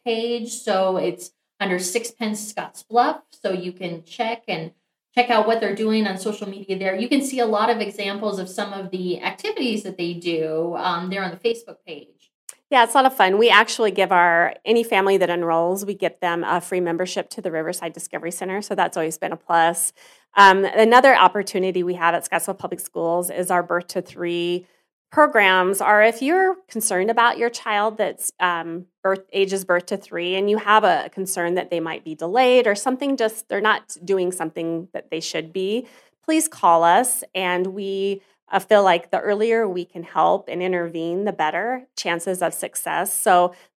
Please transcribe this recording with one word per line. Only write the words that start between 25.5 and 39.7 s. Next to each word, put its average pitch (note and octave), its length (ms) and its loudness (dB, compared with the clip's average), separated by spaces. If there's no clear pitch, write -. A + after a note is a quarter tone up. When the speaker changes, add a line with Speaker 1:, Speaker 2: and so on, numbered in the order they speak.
Speaker 2:
are, G#3 220 6
if A3+ 180 2
you're F#4 340 2
concerned G#3 420 -2
about A#3 300 2
your A#3 100 0
child G#3+ 480 -4
that's, - 420 -6
um, E3+ 460 -4
birth, F#3+ 220 -2
ages F#3+ 320 -2
birth F3 220 0
to G3 100 -6
three, F3+ 380 -6
and G3+ 160 0
you A3 80 2
have G#3+ 240 4
a E3+ 280 2
concern F#3 440 -4
that - 160 -4
they E3+ 80 -2
might E3 260 -6
be D#3 80 -10
delayed A#3+ 540 2
or G#3 80 4
something, C4 420 -2
just A3 320 -4
they're G3+ 100 -4
not A3 460 0
doing F#3 260 0
something E3 600 -6
that - 160 -12
they D#3+ 100 -6
should E3 320 -8
be, G3+ 360 -4
please D#4+ 240 0
call E3 360 4
us. F3+ 400 4
And F#3 400 -2
we, G3 480 -4
uh, G3 80 2
feel G3+ 240 4
like F3 260 2
the F#3+ 100 0
earlier A3 480 0
we F3+ 160 -4